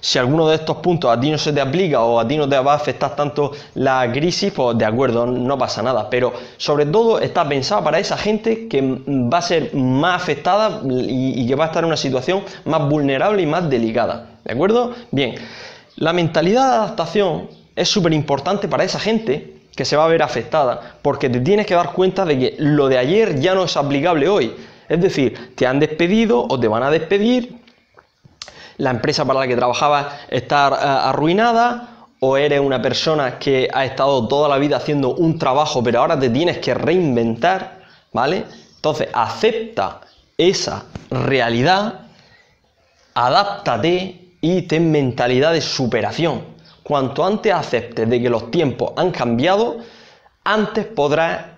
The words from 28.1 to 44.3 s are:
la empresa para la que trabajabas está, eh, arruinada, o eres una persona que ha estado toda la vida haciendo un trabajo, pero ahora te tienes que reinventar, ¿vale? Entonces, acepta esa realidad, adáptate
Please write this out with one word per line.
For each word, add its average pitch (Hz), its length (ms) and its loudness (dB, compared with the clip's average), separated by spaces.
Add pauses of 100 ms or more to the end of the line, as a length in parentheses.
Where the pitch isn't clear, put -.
la 135 140 -2
empresa 143 340 -2
para 135 160 2
la 135 60 0
que 123 100 0
trabajabas 139 500 2 (220)
está, 143 400 2
eh, 131 80 2 (320)
arruinada, 226 1000 0 (140)
o 131 160 2
eres 143 240 2
una 135 200 0
persona 139 580 -2
que 131 340 0
ha 135 120 0
estado 135 440 0
toda 143 200 2
la 139 100 2
vida 143 200 0
haciendo 135 360 0
un 165 240 0
trabajo, 143 440 0
pero 117 180 2
ahora 156 180 2
te 135 120 2
tienes 151 280 0
que - 160 -4
reinventar, 151 1080 0 (300)
¿vale? 143 320 -2 (320)
Entonces, - 360 -2
acepta 214 880 -2 (380)
esa 170 460 0 (260)
realidad, 131 960 0 (1080)
adáptate 170 1300 -2